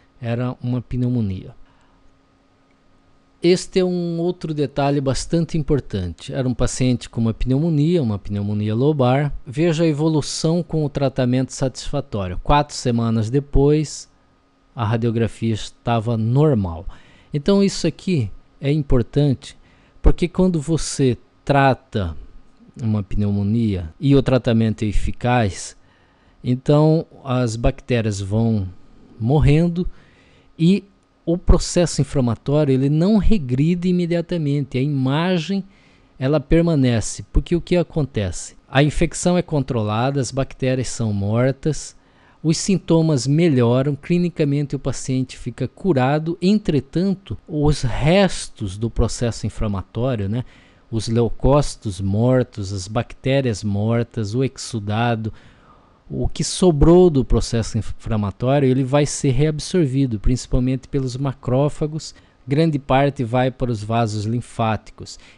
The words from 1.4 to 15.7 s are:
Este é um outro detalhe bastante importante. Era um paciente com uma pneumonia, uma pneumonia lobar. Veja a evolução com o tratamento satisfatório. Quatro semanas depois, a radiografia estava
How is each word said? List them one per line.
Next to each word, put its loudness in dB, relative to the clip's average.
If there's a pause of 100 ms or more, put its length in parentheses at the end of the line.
Este 2
é 2
um -2
outro -4
detalhe 0
bastante -2
importante. -4
Era -2
um 0
paciente 0
com -8
uma 0
pneumonia, 0
uma 0
pneumonia -4
lobar. 2 (120)
Veja 0
a 4
evolução 0
com -2
o -2
tratamento 0
satisfatório. -6
Quatro 2
semanas 0
depois, 2 (640)
a -4
radiografia -2
estava -4